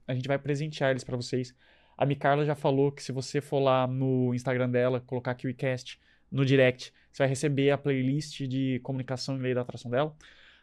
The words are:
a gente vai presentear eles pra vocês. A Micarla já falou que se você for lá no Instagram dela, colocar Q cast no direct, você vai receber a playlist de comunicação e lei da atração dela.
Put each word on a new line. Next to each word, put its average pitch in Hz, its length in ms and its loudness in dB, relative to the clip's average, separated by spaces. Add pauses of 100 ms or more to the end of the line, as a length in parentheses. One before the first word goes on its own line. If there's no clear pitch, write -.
a 135 80 -4
gente 127 140 -4
vai 139 100 0
presentear 143 540 -2
eles 127 120 -2
pra 127 120 -6
vocês. 127 400 -4 (420)
A 131 80 2
Micarla 143 400 2
já 147 100 0
falou 143 360 2
que 139 100 -16
se - 100 -12
você 131 280 -4
for 143 200 -4
lá 131 280 4
no 127 480 0
Instagram 123 340 0
dela, 123 300 2
colocar 123 340 -6
Q 127 200 -6
cast 127 440 -6 (320)
no 135 160 2
direct, 131 480 4 (160)
você - 140 -2
vai 131 60 4
receber 139 420 2
a 139 60 2
playlist 139 640 -2
de 131 420 -2
comunicação 131 540 -6
e - 20 -6
lei 127 160 -2
da 123 60 -2
atração 123 280 -10
dela. 147 240 0 (500)